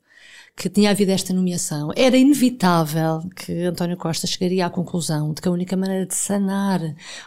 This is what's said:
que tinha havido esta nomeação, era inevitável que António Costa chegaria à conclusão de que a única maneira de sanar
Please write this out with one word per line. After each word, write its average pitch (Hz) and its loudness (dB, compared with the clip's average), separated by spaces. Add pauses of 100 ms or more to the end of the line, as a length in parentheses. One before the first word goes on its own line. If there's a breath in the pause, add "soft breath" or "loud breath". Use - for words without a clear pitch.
(560 loud breath)
que - -4
tinha 202 4
havido 190 2
esta 185 -2
nomeação, 175 -2
era 254 6
inevitável 175 4 (160)
que 170 -6
António 175 -2
Costa 165 -4
chegaria 185 -2
à 180 -2
conclusão 151 -4
de - -12
que - -2
a 180 0
única 180 -2
maneira 190 -2
de 185 -8
sanar 196 0 (480 loud breath)